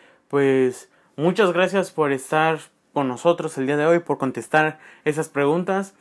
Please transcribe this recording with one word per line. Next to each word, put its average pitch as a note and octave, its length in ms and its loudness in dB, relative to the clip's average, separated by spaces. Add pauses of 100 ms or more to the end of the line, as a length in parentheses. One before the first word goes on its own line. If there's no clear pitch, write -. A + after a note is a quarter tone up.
(260)
pues, C3+ 600 2 (260)
muchas F3 380 2
gracias F3+ 400 0
por D3 180 0
estar D#3 480 -2 (340)
con C#3+ 140 -2
nosotros D#3 520 -2
el C3+ 80 -2
día C#3+ 100 0
de D3 100 0
hoy, E3+ 140 4
por D3+ 180 -4
contestar D#3 600 0 (240)
esas D#3 240 -2
preguntas, F3+ 720 -2